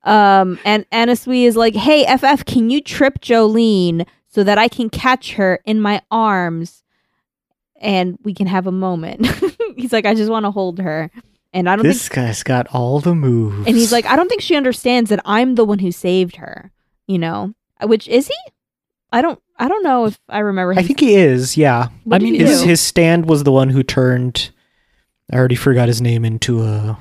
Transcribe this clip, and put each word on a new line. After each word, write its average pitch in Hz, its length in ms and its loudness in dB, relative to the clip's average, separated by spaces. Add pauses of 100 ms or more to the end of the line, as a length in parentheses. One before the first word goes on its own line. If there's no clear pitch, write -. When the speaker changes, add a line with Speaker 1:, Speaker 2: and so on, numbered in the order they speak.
Speaker 1:
Um, 196 580 4
and 208 280 -2
Anasui 240 520 0
is 226 140 4
like, 226 180 0
"Hey, 277 300 4
F 262 180 0
F, 269 220 2
can 233 240 0
you 285 100 0
trip 269 400 -2
Jolene 214 880 2 (240)
so 208 160 -2
that 208 120 2
I 233 120 2
can 226 200 -6
catch - 440 -4
her 190 320 0
in 220 160 -2
my 208 200 -2 (100)
arms 180 720 -4 (960)
and 185 480 -2
we 208 100 -6
can 190 140 -4
have 185 200 -2
a 185 40 -4
moment?" 185 560 -4
<laughs> 392 480 -6
He's 247 160 -8
like, 220 140 -2
"I 208 100 2
just 220 160 -2
wanna 214 200 -2
hold 190 280 -6
her." 160 320 -6 (400)
And 180 180 -2
I 196 60 2
don't 220 80 0
Speaker 2:
This 240 240 0
Speaker 1:
think - 80 -12
Speaker 2:
guy's 120 260 -2
got 123 260 -2
all 123 340 -2
the 175 140 0
moves. 117 520 0
Speaker 1:
And 226 80 2
he's 226 160 2
like, 240 140 0
"I 254 100 0
don't 359 140 0
think 427 120 -4
she - 140 -2
understands 247 540 0
that 208 160 2
I'm 240 300 0
the 226 100 4
one 208 140 -2
who 185 120 -2
saved 180 460 -2
her," - 340 -20 (360)
you 190 120 -2
know? 165 340 -6 (300)
Which, 220 240 0
is 262 220 2
he? 587 60 -6 (760)
I 233 100 2
don't, 330 200 -4 (180)
I 240 80 -4
don't 392 160 -2
know 254 220 0
if 208 120 -4 (120)
I 208 100 -6
remember 190 320 -2
Speaker 2:
I 190 80 0
Speaker 1:
him 175 80 0
Speaker 2:
think 277 140 -2
he 226 140 4
is, 131 420 2
yeah. 123 320 2 (160)
Speaker 1:
What 220 100 0
Speaker 3:
I 190 40 4
Speaker 1:
did 214 120 2
Speaker 3:
mean, - 40 2
Speaker 1:
he - 40 -2
Speaker 2:
His, 269 220 4
Speaker 1:
do? - 60 2
Speaker 2:
his 175 140 4
stand 170 460 2
was 147 160 2
the 139 80 2
one 135 180 4
who 131 140 2
turned, 127 680 -2 (840)
I 123 60 -2
already 127 180 2
forgot 123 320 2
his 117 140 -2
name, 117 240 0
into 113 380 -2
a 107 380 -4